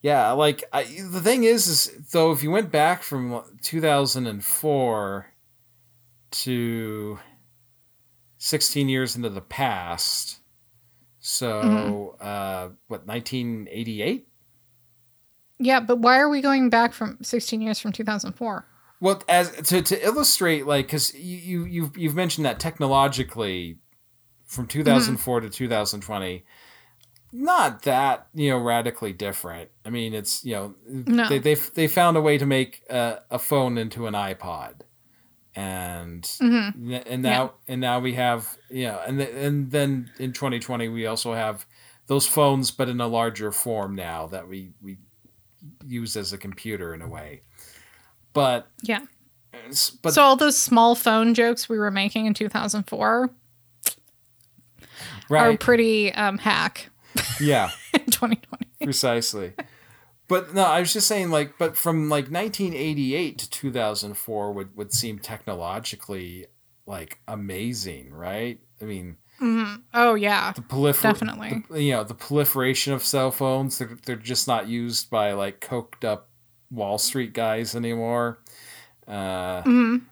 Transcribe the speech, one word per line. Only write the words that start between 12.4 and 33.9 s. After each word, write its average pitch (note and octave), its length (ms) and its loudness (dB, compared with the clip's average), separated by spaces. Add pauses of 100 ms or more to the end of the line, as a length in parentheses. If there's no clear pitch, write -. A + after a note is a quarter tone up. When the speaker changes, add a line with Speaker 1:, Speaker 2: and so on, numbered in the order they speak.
Speaker 1:
what, G#2 180 -10
nineteen A#2 680 -6
eighty-eight? A2+ 560 -4 (1300)
Speaker 2:
Yeah, C4 200 4
but A#3+ 200 2
why A#3+ 200 8
are D4 100 6
we D4 120 2
going C4+ 300 4
back A#3 220 4
from - 280 -8
sixteen A#3 400 -4
years A3 180 -2
from G#3+ 120 -4
two G#3+ 120 -6
thousand G#3 300 -4
four? G#3+ 320 -8 (340)
Speaker 1:
Well, F#3+ 300 2
as, F3 220 6 (180)
to, F3+ 140 4
to F#3 220 0
illustrate, F3+ 600 4
like, C#3+ 240 2
'cause D3+ 240 0
you, F3 240 -12
you, F3 280 -4
you've, E3+ 340 -4
you've D#3 160 0
mentioned D#3+ 320 0
that A#2+ 120 -2
technologically B2+ 1160 0 (680)
from B2+ 220 -8
two D3+ 160 -4
thousand B2 340 4
four B2 220 -2
Speaker 2:
Mm-hmm. A2 100 -6
Speaker 1:
to G2 60 -12
two B2+ 140 -4
thousand G#2 320 -2
twenty, F#2 440 -8 (840)
not C#4 520 2
that, C3+ 500 2
you D3 160 0
know, C3 80 2
radically A#2 560 0
different. F2 560 -8 (160)
I G#2+ 60 -10
mean, A2+ 240 -4
it's, - 280 -6
you A#2+ 120 -4
know, G2 200 -8 (120)
Speaker 2:
No. G#3+ 420 2
Speaker 1:
they, C#3+ 80 4
they, C#3+ 180 4
they D#3+ 320 0
found E3+ 300 4
a D#3 40 4
way D3 180 4
to C#3 80 0
make C3 420 0
a, A#2 300 -2 (100)
a B2 80 -4
phone B2+ 400 0
into A2+ 300 -6